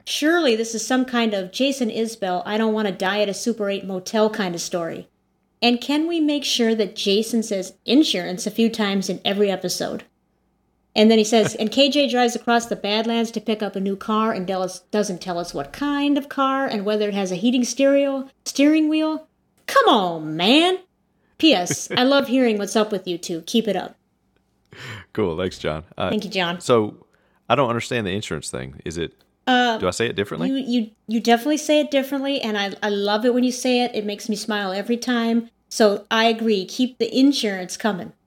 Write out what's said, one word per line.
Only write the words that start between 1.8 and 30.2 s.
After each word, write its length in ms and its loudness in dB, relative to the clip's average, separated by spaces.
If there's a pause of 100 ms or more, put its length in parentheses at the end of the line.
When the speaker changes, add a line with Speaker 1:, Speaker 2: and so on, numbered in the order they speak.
Speaker 1:
Isbell, 560 -4
I 100 -2
don't 160 2
want 160 0
to 60 -4
die 260 0
at 80 2
a 60 -4
Super 340 -2
eight 160 -4
motel 460 0
kind 240 -4
of 80 -6
story. 460 -6 (520)
And 220 2
can 260 0
we 100 -2
make 260 0
sure 300 2
that 220 -2
Jason 460 0
says 320 -6 (100)
insurance 640 2
a 40 -4
few 200 4
times 380 0
in 160 -6
every 240 2
episode?" 540 -4 (960)
And 140 8
then 80 6
he 60 4
says, 300 2
<laughs> 60 -8
"And 100 -2
K 200 4
J 180 2
drives 260 2
across 320 0
the 100 -6
Badlands 560 -2
to 100 -6
pick 200 -4
up 140 -4
a 40 -4
new 160 -2
car 360 0
and 140 -6
Dallas 340 -4 (100)
doesn't 300 -2
tell 180 -6
us 140 -6
what 220 -8
kind 420 0
of 140 -4
car 360 0
and 200 -4
whether 200 0
it 80 -2
has 160 -2
a 60 -4
heating 280 2
stereo, 680 2 (160)
steering 420 4
wheel. 400 -2 (380)
Come 220 2
on, 480 2
man. 420 4 (600)
P 160 6
S, 420 -2
I 60 4
love 260 4
hearing 300 2
what's 180 -2
up 160 2
with 140 -4
you 100 -4
two. 260 -6
Keep 260 0
it 80 0
up." 200 -8 (1160)
Speaker 2:
Cool. 260 -2
Thanks, 200 -4
John. 260 -6 (120)
Uh, 140 -2
Speaker 1:
Thank 140 -4
you, 60 -10
John. 300 -4
Speaker 2:
so 460 0 (420)
I 60 2
don't 140 4
understand 380 -2
the 40 -4
insurance 400 -6
thing. 340 -10
Is 140 -8
it, 160 -6 (320)
Speaker 1:
Uh, 320 2
Speaker 2:
do 100 0
I 20 2
say 160 0
it 100 -4
differently? 340 -2